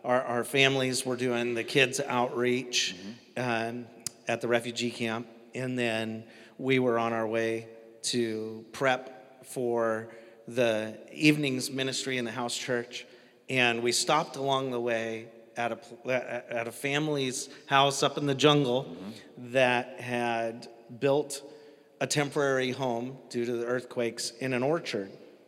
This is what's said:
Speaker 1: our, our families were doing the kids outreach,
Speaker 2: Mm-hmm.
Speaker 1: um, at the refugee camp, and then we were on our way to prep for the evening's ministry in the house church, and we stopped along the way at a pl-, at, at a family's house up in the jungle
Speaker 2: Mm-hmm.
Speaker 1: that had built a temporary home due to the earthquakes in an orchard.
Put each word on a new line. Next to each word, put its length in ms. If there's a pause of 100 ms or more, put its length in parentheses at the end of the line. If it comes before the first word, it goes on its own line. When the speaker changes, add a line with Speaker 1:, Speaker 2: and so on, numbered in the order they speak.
Speaker 1:
our, 180
our 220
families 600
were 120
doing 380
the 100
kids 360
outreach, 920 (420)
Speaker 2:
Mm-hmm. 140 (280)
Speaker 1:
um, 80 (420)
at 120
the 80
refugee 440
camp, 340 (300)
and 220
then 440 (340)
we 220
were 220
on 120
our 140
way 400 (360)
to 680
prep 760
for 640 (380)
the 500 (160)
evening's 580
ministry 480
in 60
the 60
house 260
church, 500 (420)
and 340
we 80
stopped 460
along 340
the 100
way 460 (300)
at 160
a 40
pl-, 360
at, 360
at 200
a 40
family's 760 (180)
house 380
up 140
in 80
the 100
jungle 480
Speaker 2:
Mm-hmm. 680
Speaker 1:
that 480
had 680 (320)
built 420 (580)
a 60
temporary 680
home 440 (140)
due 160
to 60
the 140
earthquakes 640 (100)
in 120
an 100
orchard. 480 (380)